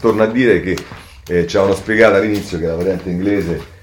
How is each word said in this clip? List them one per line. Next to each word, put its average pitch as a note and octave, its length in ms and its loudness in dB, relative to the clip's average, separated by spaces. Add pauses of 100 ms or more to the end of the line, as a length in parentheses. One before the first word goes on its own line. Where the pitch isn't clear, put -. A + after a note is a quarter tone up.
Torno - 220 2
a A2 40 2
dire A2+ 340 2
che, F2+ 160 -4 (500)
eh, F2 220 0
ci G#2 80 -2
avevano G2 200 2
spiegato A2 380 4
all'inizio G2 460 -2
che E2 60 -4
la E2 100 -2
variante F2+ 340 -2
inglese F2 720 -2